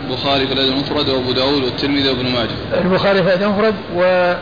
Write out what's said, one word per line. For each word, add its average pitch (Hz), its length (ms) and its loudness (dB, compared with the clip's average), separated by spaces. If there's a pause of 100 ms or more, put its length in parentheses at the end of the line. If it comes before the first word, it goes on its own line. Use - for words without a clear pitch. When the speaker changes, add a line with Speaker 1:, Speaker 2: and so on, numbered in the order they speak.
Speaker 1:
البخاري 135 420 -2
في 135 60 -4
الأدب 131 200 0
المفرد 143 360 -2
وأبو 127 240 0
داود 135 300 0
والترمذي 139 460 -2
وابن 127 160 -2
ماجه. 123 600 -2
Speaker 2:
البخاري 190 380 2
في 170 60 2
الأدب 185 140 2
المفرد 208 320 2 (200)
وأبو 180 480 2